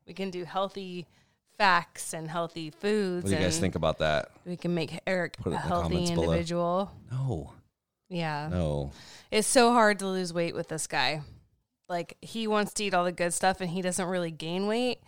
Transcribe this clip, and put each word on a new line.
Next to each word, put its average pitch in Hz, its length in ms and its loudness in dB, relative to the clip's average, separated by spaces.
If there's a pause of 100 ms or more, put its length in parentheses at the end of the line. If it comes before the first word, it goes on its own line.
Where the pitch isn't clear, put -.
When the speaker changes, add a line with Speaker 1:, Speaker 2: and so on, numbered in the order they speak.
Speaker 1:
we 175 60 -16
can 190 180 -4
do 175 140 -6
healthy 185 640 -4 (500)
facts 180 560 2
and 160 160 -6
healthy 165 420 -4
foods. 196 540 0
Speaker 2:
What 98 60 2
do 98 60 4
you 98 60 2
guys 87 140 2
Speaker 1:
and 82 60 0
Speaker 2:
think 90 120 0
about 80 240 2
that? 78 320 2 (140)
Speaker 1:
we 175 120 -8
can 175 180 -2
make 165 320 -4
Eric 180 320 -2
Speaker 2:
Put - 140 -2
it - 40 0
Speaker 1:
a - 0 -
Speaker 2:
in - 60 -2
the 160 60 -4
Speaker 1:
healthy 175 260 0
Speaker 2:
comments 175 160 2
below. 82 140 2
Speaker 1:
individual. 170 680 0 (180)
Speaker 2:
No. 127 420 -4 (580)
Speaker 1:
Yeah. 156 400 -4
Speaker 2:
No. 73 400 0 (400)
Speaker 1:
It's 208 180 2
so 240 240 6
hard 214 280 6
to 196 60 -4
lose 185 280 -2
weight 170 200 0
with 165 140 -6
this 160 180 -6
guy. 147 360 0 (680)
Like, 170 320 -6
he 220 260 -6
wants 208 280 0
to 214 100 -2
eat 190 100 0
all 175 100 4
the 180 80 0
good 175 200 0
stuff 185 280 2
and 180 100 -2
he 180 120 -2
doesn't 180 240 0
really 175 240 0
gain 165 360 -4
weight. 240 420 0